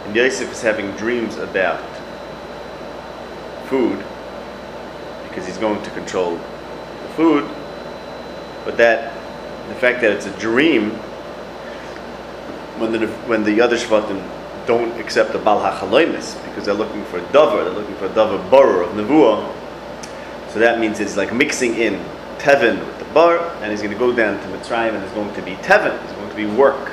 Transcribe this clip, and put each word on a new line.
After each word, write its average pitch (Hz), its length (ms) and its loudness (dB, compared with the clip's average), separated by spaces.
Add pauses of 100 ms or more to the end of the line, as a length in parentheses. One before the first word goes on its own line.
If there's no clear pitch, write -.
And 101 100 -8
Yosef 123 380 2
is - 100 -10
having 104 300 0
dreams 113 440 -2
about 90 460 0 (1800)
food, 117 320 2 (1300)
because 90 220 -8
he's 90 100 -8
going 107 240 0
to - 80 -8
control 87 460 -2
the - 800 -12
food. 151 280 4 (1200)
But 107 120 -4
that, 117 340 6 (560)
the - 100 -8
fact 123 260 2
that 107 100 6
it's 98 140 -2
a 98 120 -8
dream, 113 520 4 (1900)
when 113 140 -2
the, 110 140 0 (200)
when 110 180 2
the 107 180 6
other 117 140 6
Shvatim 104 460 2 (440)
don't 117 340 2
accept 107 320 2
the - 60 -2
Bal 104 200 4
HaChaloimis, 101 840 0
because 101 220 -8
they're 101 80 2
looking 104 320 -4
for 90 100 -8
a 90 160 -6
Dover, 131 320 6
they're 90 80 -2
looking 101 220 -6
for 98 100 -6
a 92 100 -4
Dover 98 220 4 (140)
Borer 120 320 8
of 90 80 -2
Nevuah, 107 600 4 (1000)
so 110 80 -4
that 113 220 6
means 107 200 0
it's 95 160 -2
like 98 160 0
mixing 123 440 2
in 107 180 2 (420)
Teven 120 420 6
with - 200 -8
the - 80 -10
Bar, 170 320 6 (240)
and 107 80 -4
he's 104 100 -4
gonna 101 180 -4
go 123 160 2
down 107 240 2
to - 100 -8
Mitzrayim, 113 420 -2
and 98 120 -4
there's 95 100 -8
going 104 200 -4
to 95 80 -6
be 92 220 -8
Teven, 180 360 4
there's - 140 -10
going 104 160 -10
to 98 80 -10
be 107 80 -2
work 117 480 4